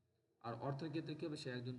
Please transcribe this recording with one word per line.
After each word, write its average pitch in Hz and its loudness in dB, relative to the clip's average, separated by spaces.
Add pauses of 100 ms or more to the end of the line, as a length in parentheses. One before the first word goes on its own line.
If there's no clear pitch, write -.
(440)
আর - 0
অর্থের 139 0
ক্ষেত্রে 151 0
কী 165 -4
হবে? 151 0
সে - -2
একজন 123 0